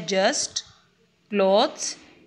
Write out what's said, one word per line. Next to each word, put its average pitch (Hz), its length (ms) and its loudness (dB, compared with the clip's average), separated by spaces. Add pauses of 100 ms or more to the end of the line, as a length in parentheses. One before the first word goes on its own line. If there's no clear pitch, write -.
just, 196 560 -2 (680)
clothes, 202 560 2 (400)